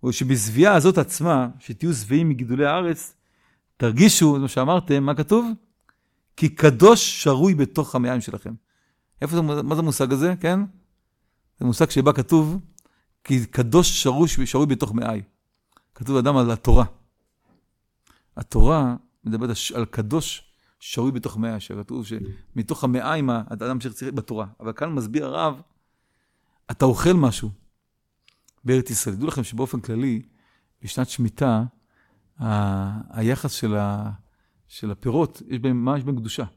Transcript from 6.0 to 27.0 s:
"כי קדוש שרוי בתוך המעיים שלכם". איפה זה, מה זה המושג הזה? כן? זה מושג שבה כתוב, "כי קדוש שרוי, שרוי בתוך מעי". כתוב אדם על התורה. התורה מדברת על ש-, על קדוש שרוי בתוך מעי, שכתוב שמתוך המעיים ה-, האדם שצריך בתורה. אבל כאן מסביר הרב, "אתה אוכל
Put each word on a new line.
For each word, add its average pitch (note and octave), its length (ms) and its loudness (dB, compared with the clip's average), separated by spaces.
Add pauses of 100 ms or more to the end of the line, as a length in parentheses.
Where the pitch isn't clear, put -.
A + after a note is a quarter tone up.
"כי D#3 120 2
קדוש D#3 760 6
שרוי D3+ 320 2
בתוך C#3+ 400 -2
המעיים B2 260 0
שלכם". A2 340 -10 (680)
איפה D3 140 -4
זה, E3+ 60 2
מה D3 320 -2
זה D#3 60 -2
המושג C#3 320 0
הזה? D#3 280 0
כן? F3+ 200 0 (1000)
זה B2 80 -4
מושג B2 240 2
שבה C#3 220 2
כתוב, D#3 460 0 (680)
"כי B2+ 220 0
קדוש - 560 2
שרוי, C#3+ 260 2
שרוי C3+ 380 0
בתוך B2 280 -2
מעי". A2+ 280 -4 (720)
כתוב B2+ 220 -2
אדם C3+ 200 2
על A#2+ 140 2
התורה. A#2 340 6 (1500)
התורה C#3 600 2 (280)
מדברת A2 240 -4
על A2+ 60 -4
ש-, - 180 -8
על A#2+ 120 -4
קדוש A2+ 680 -6 (300)
שרוי B2+ 320 -4
בתוך A2 240 -8
מעי, A2 240 -6
שכתוב G#2 460 -12
שמתוך A2 800 -10
המעיים C3 460 -2
ה-, A#2 200 -2
האדם A#2+ 300 -6
שצריך C3 340 -10
בתורה. A2 320 -8 (140)
אבל A2 120 -10
כאן D#3 200 -8
מסביר C3+ 340 -6
הרב, D3 340 -4 (1080)
"אתה - 140 -2
אוכל C3+ 280 2